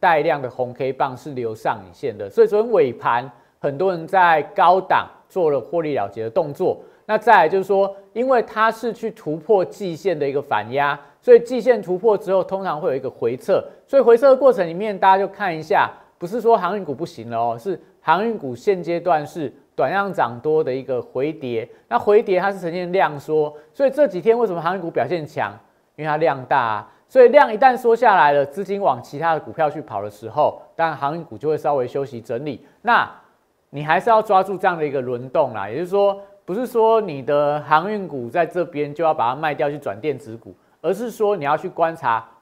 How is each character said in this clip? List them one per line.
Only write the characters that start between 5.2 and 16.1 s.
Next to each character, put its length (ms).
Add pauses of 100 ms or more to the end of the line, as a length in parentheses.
做 220
了 100
获 220
利 120
了 140
结 160
的 60
动 220
作。 280 (240)
那 140
再 140
来 160
就 100
是 60
说， 300 (200)
因 120
为 160
它 280
是 220
去 180
突 260
破 260
季 320
线 240
的 80
一 60
个 80
反 320
压， 260 (220)
所 140
以 60
季 200
线 220
突 160
破 180
之 160
后， 120
通 180
常 180
会 100
有 60
一 40
个 100
回 260
撤。 260 (260)
所 100
以 40
回 140
撤 120
的 80
过 160
程 140
里 60
面， 240
大 140
家 80
就 80
看 280
一 60
下， 300 (260)